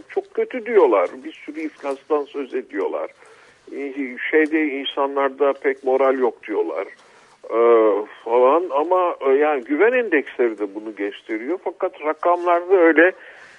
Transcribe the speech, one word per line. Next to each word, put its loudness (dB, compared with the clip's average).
çok -6
kötü -6
diyorlar. 4
Bir -12
sürü -14
iflastan -6
söz -12
ediyorlar. -6
Ee, -8
şeyde 2
insanlarda -2
pek -4
moral 2
yok -2
diyorlar. -4
Ee, 4
falan 4
ama, 0
e, 0
yani 2
güven 2
endeksleri -2
de -8
bunu -12
gösteriyor. -8
Fakat -8
rakamlarda 0
öyle, 6